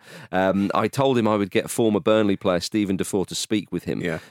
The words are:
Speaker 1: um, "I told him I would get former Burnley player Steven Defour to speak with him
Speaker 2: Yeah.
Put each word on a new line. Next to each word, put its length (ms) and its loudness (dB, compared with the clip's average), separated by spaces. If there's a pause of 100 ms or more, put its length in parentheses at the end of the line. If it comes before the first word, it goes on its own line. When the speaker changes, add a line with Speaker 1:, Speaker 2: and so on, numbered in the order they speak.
(320)
Speaker 1:
um, 420 2
"I 140 0
told 300 2
him 100 2
I 80 2
would 160 -2
get 180 -2
former 300 2
Burnley 380 2
player 240 0
Steven 340 -2
Defour 300 -2
to 100 -10
speak 380 -4
with 100 -4
him 160 -4
Speaker 2:
Yeah. 200 -6 (120)